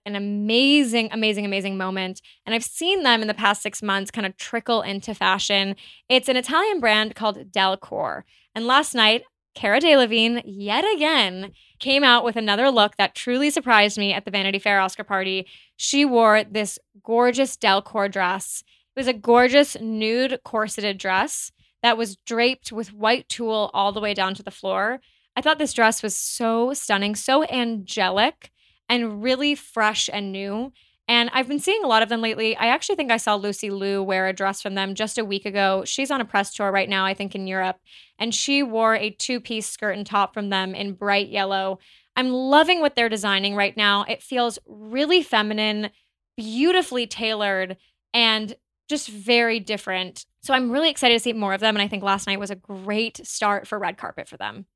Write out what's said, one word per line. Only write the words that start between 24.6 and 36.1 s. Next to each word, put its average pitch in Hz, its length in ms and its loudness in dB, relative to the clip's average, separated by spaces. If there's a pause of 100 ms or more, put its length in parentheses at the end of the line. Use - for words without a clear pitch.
I - 60 -2
thought 311 180 2
this 294 140 -2
dress 226 320 2
was 208 100 -4
so 233 580 -2
stunning, 208 440 -2
so 277 300 2
angelic, 220 1040 -2 (360)
and 226 340 -2
really 262 320 0
fresh 214 580 -2
and 196 200 -6
new. 202 400 -6 (340)
And 240 260 4
I've 262 140 0
been 285 140 -2
seeing 403 240 0
a - 20 0
lot 220 160 6
of 220 60 0
them 233 120 -2
lately. 220 360 -2
I 226 100 0
actually 311 300 0
think 269 160 0
I 226 60 2
saw 208 180 0
Lucy 202 340 -4
Liu 196 320 -2
wear 190 240 0
a 190 60 -2
dress 196 280 -2
from 196 140 -8
them 196 220 -4
just 220 200 -4
a 226 80 -2
week 196 220 -6
ago. 196 380 0
She's 269 260 -4